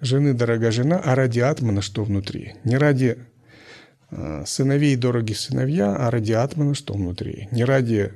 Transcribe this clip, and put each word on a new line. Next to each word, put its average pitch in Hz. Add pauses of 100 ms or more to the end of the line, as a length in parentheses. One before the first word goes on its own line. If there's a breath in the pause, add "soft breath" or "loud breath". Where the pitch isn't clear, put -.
жены 139
дорога 117
жена, 139
а 131
ради 123
атмана, 120
что 107
внутри. - (100)
Не 120
ради 135 (920 loud breath)
А, 78
«Сыновей 139
дороги 120
сыновья, 147
а 123
ради 113
атмана 143
что -
внутри? 95
Не 120
ради, 117